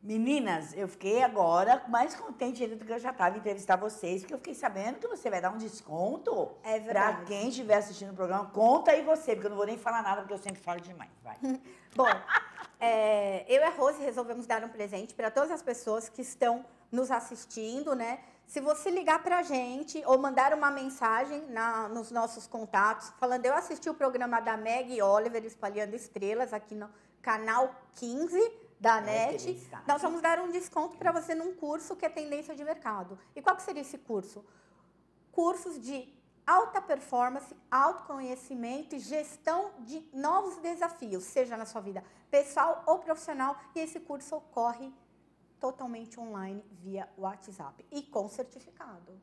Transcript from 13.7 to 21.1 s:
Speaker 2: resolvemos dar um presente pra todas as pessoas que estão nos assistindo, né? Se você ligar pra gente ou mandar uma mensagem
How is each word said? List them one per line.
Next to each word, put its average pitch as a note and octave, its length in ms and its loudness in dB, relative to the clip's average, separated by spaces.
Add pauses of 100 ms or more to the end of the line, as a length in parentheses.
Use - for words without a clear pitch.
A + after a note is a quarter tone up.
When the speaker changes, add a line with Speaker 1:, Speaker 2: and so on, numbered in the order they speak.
Speaker 2:
resolvemos A#3+ 460 -4
dar A3+ 160 0
um A#3 60 -10
presente G#3 440 -8
pra A3 160 -2
todas - 220 2
as D#4 100 -6
pessoas A3 480 -4
que - 140 -10
estão B3 420 0 (260)
nos B3+ 200 0
assistindo, A#3+ 840 -4
né? A#3+ 260 -4 (280)
Se - 120 -6
você D4 300 0
ligar E4 320 4
pra F4 220 2
gente C4+ 640 -4
ou C4 100 8
mandar C4+ 340 6
uma D4 200 4
mensagem C4+ 800 0